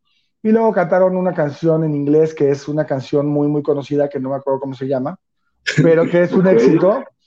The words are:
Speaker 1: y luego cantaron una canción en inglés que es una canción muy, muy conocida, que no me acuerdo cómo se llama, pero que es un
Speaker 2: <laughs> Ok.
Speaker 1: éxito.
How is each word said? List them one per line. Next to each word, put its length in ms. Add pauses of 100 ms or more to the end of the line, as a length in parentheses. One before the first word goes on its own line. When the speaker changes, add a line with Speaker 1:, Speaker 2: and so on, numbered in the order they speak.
(440)
Speaker 1:
y 80
luego 220
cantaron 440
una 160
canción 520
en 100
inglés 400
que 160
es 160
una 180
canción 420
muy, 200
muy 160
conocida, 460
que 100
no 100
me 60
acuerdo 240
cómo 160
se 120
llama, 300 (640)
pero 260
que 160
es 100
un 120
Speaker 2:
<laughs> 20
Ok. 60
Speaker 1:
éxito. 500 (240)